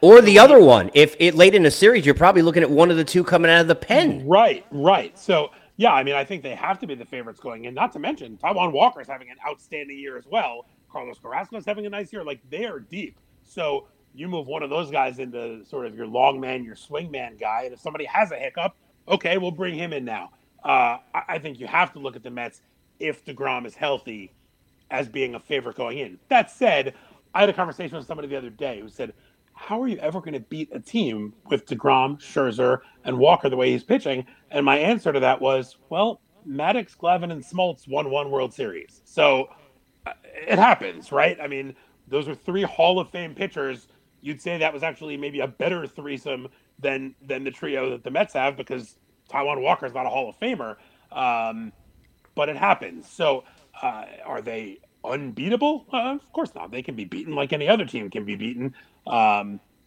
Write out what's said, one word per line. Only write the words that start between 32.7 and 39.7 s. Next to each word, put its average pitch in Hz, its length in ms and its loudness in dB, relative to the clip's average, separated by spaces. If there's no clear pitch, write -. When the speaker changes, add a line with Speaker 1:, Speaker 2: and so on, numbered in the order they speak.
Speaker 2:
and 127 120 -6
Walker 147 300 4
the 127 80 -2
way 127 160 0
he's 123 140 -4
pitching?" 127 400 -2
And 143 140 -2
my 139 120 4
answer 175 360 0
to 139 80 -2
that 127 180 2
was, 131 380 -2
"Well, 202 300 -2
Maddox, 170 480 -4
Glavine, 170 380 -2
and 151 100 -12
Smoltz 175 460 -6
won 143 220 -6
one 143 220 -4
World 131 220 -4
Series." 101 520 -12
So, 139 420 2